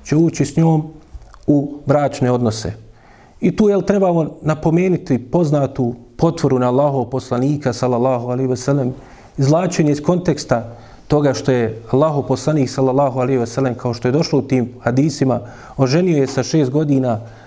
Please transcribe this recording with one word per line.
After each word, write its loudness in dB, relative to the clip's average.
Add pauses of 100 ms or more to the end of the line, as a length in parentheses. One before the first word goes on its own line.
će -2
ući 2
s -6
njom 2 (560)
u 0
bračne 2
odnose. -2 (680)
I 0
tu, 4
jel, 2
trebamo 2 (120)
napomenuti 0
poznatu 0 (220)
potvoru 2
na 2
Allahov 2
poslanika -2
sallallahu 0
alejhi -2
ve 0
sellem, -2 (460)
izvlačenje 2
iz -2
konteksta -2 (320)
toga 2
što -2
je -2
Allahov 2
poslanik 0
sallallahu 0
alejhi 0
ve -2
sellem, -2
kao -4
što -4
je 2
došlo 0
u 2
tim 0 (120)
hadisima, 0 (360)
oženio 2
je 2
sa -2
šest 0
godina, 0 (260)